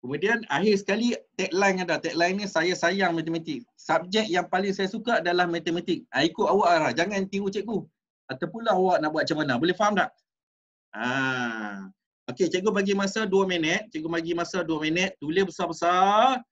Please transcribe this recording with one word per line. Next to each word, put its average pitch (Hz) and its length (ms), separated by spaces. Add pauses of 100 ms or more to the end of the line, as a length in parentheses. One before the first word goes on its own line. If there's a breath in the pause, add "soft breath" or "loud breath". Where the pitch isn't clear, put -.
Kemudian 185 480
akhir 196 320
sekali 220 320 (240)
tagline 185 480
ada. 160 160
Tagline 170 400
ni, 202 80
"Saya 175 240
sayang 180 400
matematik. 160 640
Subjek 185 560
yang 233 160
paling 190 240
saya 190 160
suka 220 320
adalah 175 240
matematik." 170 640
Ha, 131 140
ikut 165 240
awak 180 240 (100)
lah. 143 140
Jangan 190 320
tiru 196 240
cikgu. 208 320 (480)
Atau - 160
pula 226 260
awak 185 300
nak 151 80
buat - 160
macam 156 160
mana. 139 160
Boleh 175 160
faham 208 240
tak? - 100 (840)
Ha. 117 880 (480)
Okey, 175 180
cikgu 185 240
bagi 196 220
masa 196 320
dua 190 180
minit. 180 460
Cikgu 160 180
bagi 170 240
masa 170 320
dua 156 160
minit. 175 400
Tulis 165 240
besar-besar. 190 1040